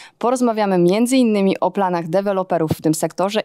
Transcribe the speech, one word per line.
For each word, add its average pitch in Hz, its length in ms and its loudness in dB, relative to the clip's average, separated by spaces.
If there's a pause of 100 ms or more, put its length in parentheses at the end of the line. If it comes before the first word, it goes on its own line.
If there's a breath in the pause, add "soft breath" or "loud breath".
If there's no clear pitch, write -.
(180 loud breath)
Porozmawiamy 220 600 0
między 214 380 2
innymi 208 440 2
o 180 100 0
planach 180 380 -2
deweloperów 185 640 -2
w - 120 -4
tym 156 120 2
sektorze 190 500 -2